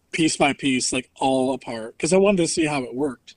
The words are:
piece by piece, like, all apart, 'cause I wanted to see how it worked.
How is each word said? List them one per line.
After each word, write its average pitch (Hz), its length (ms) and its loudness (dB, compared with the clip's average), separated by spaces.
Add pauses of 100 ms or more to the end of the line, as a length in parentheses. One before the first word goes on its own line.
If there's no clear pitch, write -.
(120)
piece 160 260 0
by 143 160 2
piece, 131 400 -2
like, 127 220 -6
all 131 380 0
apart, 117 440 -10
'cause 160 160 0
I 185 40 6
wanted 196 260 4
to 160 40 0
see 160 200 0
how 143 160 -2
it 117 100 -10
worked. 131 440 -6